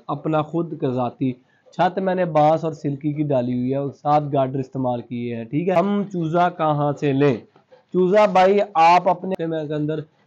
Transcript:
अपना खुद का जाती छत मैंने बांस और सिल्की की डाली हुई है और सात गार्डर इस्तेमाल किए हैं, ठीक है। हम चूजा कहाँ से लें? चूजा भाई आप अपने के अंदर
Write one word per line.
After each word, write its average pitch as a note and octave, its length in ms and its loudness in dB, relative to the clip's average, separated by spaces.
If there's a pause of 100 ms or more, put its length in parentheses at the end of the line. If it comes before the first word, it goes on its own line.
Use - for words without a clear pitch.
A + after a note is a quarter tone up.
(100)
अपना D#3 340 -2
खुद D#3+ 380 -6
का C3+ 100 0
जाती B2 420 -2 (400)
छत F3 260 0
मैंने F#3 320 0
बांस D#3 320 4
और D#3 100 -4
सिल्की D3 400 -4
की D3+ 120 -2
डाली B2+ 260 0
हुई B2 180 -2
है C3+ 100 -2
और C#3 120 -4
सात D3+ 380 0
गार्डर C3+ 300 -2
इस्तेमाल B2+ 420 -4
किए A#2+ 340 -8
हैं, A2+ 100 -8
ठीक D#3+ 220 -4
है। F3+ 80 2
हम G3+ 300 0
चूजा F3 480 0
कहाँ D3 400 0
से C#3+ 200 -2
लें? C3+ 280 2 (520)
चूजा F#3 340 4
भाई F#3+ 320 4 (180)
आप F3 300 6
अपने F#3 280 -2
के D#3+ 380 -4
अंदर D3+ 300 -4 (220)